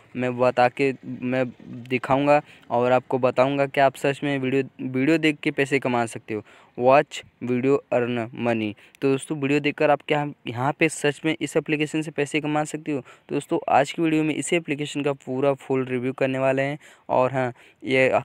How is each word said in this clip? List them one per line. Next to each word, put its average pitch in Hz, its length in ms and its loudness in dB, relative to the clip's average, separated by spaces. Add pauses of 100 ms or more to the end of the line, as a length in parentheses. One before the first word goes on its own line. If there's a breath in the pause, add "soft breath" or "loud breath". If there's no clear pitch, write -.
(160 loud breath)
में 123 220 -4
बता 123 320 4
के 135 240 -2 (120)
मैं 127 440 -4 (400)
दिखाऊँगा 143 520 2 (300 loud breath)
और 123 200 2
आपको 127 280 0
बताऊँगा 131 460 2
कि 139 140 -2
आप 135 160 4
सच 139 280 -2
में 143 160 -2
वीडियो, 131 240 0 (180)
वीडियो 135 360 0
देख 156 220 0
के 156 120 -4
पैसे 139 280 0
कमा 123 260 0
सकते 113 280 -10
हो। 104 100 -6 (360 loud breath)
Watch 131 340 4 (300)
video 123 340 2 (160)
earn 120 240 0
money। 113 560 -2 (280 loud breath)
तो 139 100 2
दोस्तों, 135 260 -4
वीडियो 143 220 0
देखकर 147 320 2
आप 143 160 2
क्या 147 240 0 (160)
यहाँ 127 320 -2
पे 160 100 4
सच - 360 -2
में 156 160 0
इस 151 160 -4
एप्लीकेशन 156 440 -2
से 156 100 -8
पैसे 147 300 -4
कमा 151 220 -2
सकते 156 280 -8
हो? 139 100 -2
तो - 340 -12
दोस्तों, 151 240 -4 (100)
आज 127 220 4
की - 100 -6
वीडियो 156 220 2
में 156 120 -2
इसी - 200 -2
एप्लीकेशन 147 460 -4
का 143 120 0
पूरा 139 400 -2
फुल 131 320 -2
रिव्यू 127 280 -4
करने 131 260 -2
वाले 135 220 2
हैं। 143 180 -4 (300 loud breath)
और 127 240 2
हाँ, 127 200 -2 (300 loud breath)
ये 127 420 2